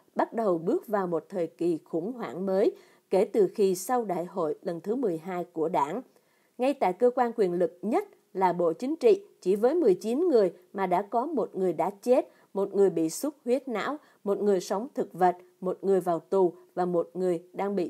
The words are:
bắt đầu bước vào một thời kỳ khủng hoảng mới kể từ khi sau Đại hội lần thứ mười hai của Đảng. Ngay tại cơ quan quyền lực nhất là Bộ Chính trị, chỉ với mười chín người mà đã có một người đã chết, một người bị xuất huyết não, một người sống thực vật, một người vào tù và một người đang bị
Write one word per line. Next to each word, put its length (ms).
bắt 180
đầu 240
bước 300
vào 200
một 220
thời 180
kỳ 360
khủng 300
hoảng 320
mới 260
kể 160
từ 300
khi 200
sau 300
Đại 200
hội 360
lần 200
thứ 140
mười 220
hai 260
của 260
Đảng. 320
Ngay 160
tại 200
cơ 220
quan 200
quyền 180
lực 280
nhất 260
là 200
Bộ 200
Chính 220
trị, 280
chỉ 140
với 200
mười 180
chín 360
người 240
mà 140
đã 140
có 240
một 300
người 180
đã 160
chết, 400
một 220
người 140
bị 200
xuất 260
huyết 220
não, 300
một 180
người 180
sống 360
thực 180
vật, 240
một 200
người 180
vào 200
tù 340
và 100
một 280
người 300
đang 220
bị 140